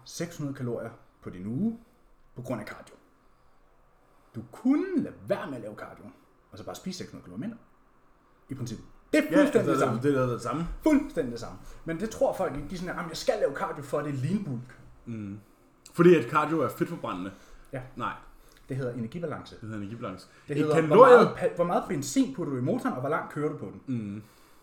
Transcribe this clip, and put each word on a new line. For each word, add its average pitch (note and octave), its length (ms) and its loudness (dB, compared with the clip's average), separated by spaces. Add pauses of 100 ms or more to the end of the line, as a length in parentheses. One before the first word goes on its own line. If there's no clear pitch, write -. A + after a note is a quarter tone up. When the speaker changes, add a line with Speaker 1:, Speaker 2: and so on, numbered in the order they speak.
Speaker 1:
seks - 320 -10
hundrede C#3 200 -6
kalorier A2+ 320 -6 (320)
på - 80 -14
din F2+ 180 -12
uge G3+ 320 -2 (560)
på C3 60 -12
grund B2 200 -8
af - 60 -12
cardio. - 280 -18 (1400)
Du A2 60 -8 (100)
kunne E4 520 0
lade - 100 -8 (140)
være - 200 -2
med C#3 80 -8
at A#2 60 -10
lave G#2 140 -12
cardio, - 280 -16 (480)
og G2+ 60 -16
så G2+ 80 -14
bare F#2 100 -10
spise - 220 -10
seks - 140 -12
hundrede - 140 -16
kalorier F#2+ 220 -8
mindre. A3+ 100 -8 (920)
I - 60 -10
princippet. A#2 300 -10 (280)
Det D#4 60 6
er D4+ 120 6
Speaker 2:
Ja, D#3+ 80 6
Speaker 1:
fuldstændig A3+ 320 4
Speaker 2:
altså, - 0 -
Speaker 1:
det C3+ 80 2
samme. B2 220 2
Speaker 2:
det C#3 200 4
er B2+ 120 4
det A2 80 -6
samme. C#3+ 260 -4 (160)
Speaker 1:
Fuldstændig F3 480 2
det A#2 80 -10
samme. F#2+ 180 -12 (280)
Men D#3+ 140 -4
det A3 100 -4
tror - 240 2
folk E3+ 220 -2
ikke. C#3+ 140 -8
De F#3 60 -8
er E3+ 40 -8
sådan, E3+ 160 -6
"Jamen, E3 140 -6
jeg D#3 80 -10
skal - 220 2
lave E3+ 160 2
cardio, D#3+ 280 -6
for D3 180 -2
det C#3+ 80 -4
er C#3 80 -4 (100)
lean G3+ 160 0
bulk." B2+ 360 -8 (260)
Speaker 2:
Mm. G#2+ 340 -8 (540)
Fordi F3 220 10
at D3+ 140 2
cardio D3+ 320 0
er A#2+ 80 0
fedtforbrændende. G#2 600 -6 (420)
Speaker 1:
Ja. C3 80 -8 (140)
Speaker 2:
Nej. A2 180 -6 (560)
Speaker 1:
Det C3+ 80 -6
hedder B2 160 -4
energibalance. A2+ 640 -8
Speaker 2:
Det E2 60 -20
hedder A2 160 -10
energibalance. G2+ 500 -10 (200)
Speaker 1:
Det - 40 -12
Speaker 2:
Et C#3+ 60 -2
Speaker 1:
hedder, D3+ 240 4
hvor D3 140 4
Speaker 2:
kalorie- B3 280 12
Speaker 1:
meget D3 140 2
pa-, - 180 -2
hvor F3 100 0
meget F#3+ 220 0
benzin F#3+ 480 0
putter D3+ 180 -4
du B2+ 60 -2
i - 20 -4
motoren, A3 320 -2
og B2+ 60 -6
hvor C3+ 100 -4
langt E3 240 -2
kører D3 160 -2
du D3 80 -6
på A2+ 80 -10
den? F#2+ 160 -14 (320)
Speaker 2:
Mm. G#2+ 80 -10 (420)